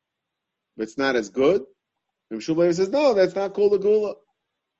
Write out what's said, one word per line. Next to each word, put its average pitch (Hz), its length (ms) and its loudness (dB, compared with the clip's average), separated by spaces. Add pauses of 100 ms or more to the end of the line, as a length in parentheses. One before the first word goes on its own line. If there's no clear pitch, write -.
(760)
But 110 80 -6
it's - 140 -12
not 135 180 0
as 107 140 -2
good. 147 340 2 (680)
Rabbi 110 100 -8
Shua 160 140 -4
ben 170 100 2
Levi 175 80 2
says, 190 160 -2
"No, 269 240 2
that's 185 220 2
not 196 180 -6
called 202 200 2
a 190 60 2
Gula. 208 360 0 (640)